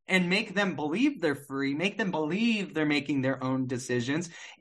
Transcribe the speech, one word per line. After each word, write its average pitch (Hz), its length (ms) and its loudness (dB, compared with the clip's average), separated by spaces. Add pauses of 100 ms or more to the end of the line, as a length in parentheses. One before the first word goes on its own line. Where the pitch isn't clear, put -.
and 180 220 4
make 202 260 0
them 196 200 2
believe 180 440 0
they're 151 160 2
free, 139 400 -2
make 190 220 0
them 208 120 0
believe 185 640 0
they're 156 120 2
making 147 360 2
their 131 220 0
own 131 240 0
decisions. 127 640 -2 (320)